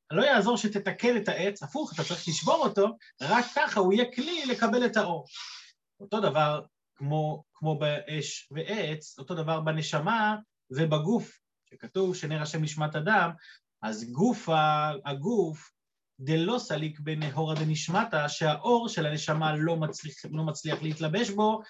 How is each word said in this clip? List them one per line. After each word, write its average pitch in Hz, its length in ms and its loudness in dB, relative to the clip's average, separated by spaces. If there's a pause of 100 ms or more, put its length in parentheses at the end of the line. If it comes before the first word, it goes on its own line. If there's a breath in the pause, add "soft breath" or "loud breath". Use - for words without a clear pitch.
(120)
לא 185 120 4
יעזור 240 340 4
שתתקן 208 600 0
את 202 100 -2
העץ, 202 360 -2
הפוך, 285 300 -6
אתה 156 100 -2
צריך 175 240 -6
לשבור 170 280 2
אותו, 214 320 4 (340 loud breath)
רק 220 240 2 (100)
ככה 294 240 2
הוא 190 140 6
יהיה 240 220 4
כלי 311 300 -4
לקבל 247 400 2
את 226 120 0
האור. 175 280 0 (760 loud breath)
אותו 202 200 -4
דבר 151 420 2 (340)
כמו, 151 480 -2 (100)
כמו 156 260 -2
באש 147 720 -4
ועץ, 156 680 -6
אותו 165 160 -8
דבר 160 240 -2
בנשמה 160 760 0 (340)
ובגוף, 156 680 0 (300)
שכתוב 185 460 -2
שנר 156 260 -4
השם 156 200 -4
נשמת 151 340 -2
אדם, 175 360 4 (520 loud breath)
אז 110 280 -6
גוף 180 380 2
ה-, 151 420 4 (140)
הגוף, 160 680 -2 (480)
דלא 165 400 0
סליק 156 400 -6
בנהורא 156 560 -4
דנשמתא, 156 720 0
שהאור 196 640 2
של 156 160 -2
הנשמה 156 500 0
לא 165 220 0
מצליח, 156 380 -6 (160)
לא 156 120 -2
מצליח 151 380 -4
להתלבש 160 480 0
בו 214 400 2